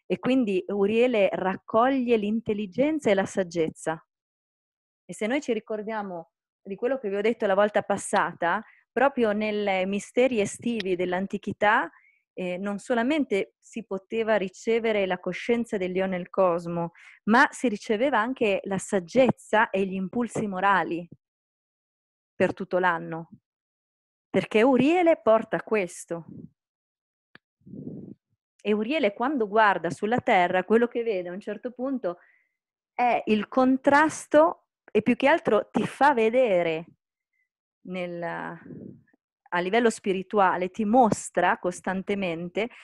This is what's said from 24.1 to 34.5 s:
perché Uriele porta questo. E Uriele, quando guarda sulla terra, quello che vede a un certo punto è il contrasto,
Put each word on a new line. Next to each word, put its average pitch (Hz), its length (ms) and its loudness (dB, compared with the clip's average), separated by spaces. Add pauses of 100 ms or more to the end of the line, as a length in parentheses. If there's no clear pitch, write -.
perché 214 360 2
Uriele 311 580 4
porta 220 400 2
questo. 175 600 -6 (2250)
E 208 120 -2
Uriele, 220 400 -2
quando 254 340 -4
guarda 190 440 2
sulla 220 280 -4
terra, 185 460 2
quello 233 240 2
che 233 160 -6
vede 185 240 -4
a 175 40 -10
un 190 80 -10
certo 214 300 -10
punto 247 480 -6 (720)
è 240 340 0
il 214 200 0
contrasto, 285 1200 2 (200)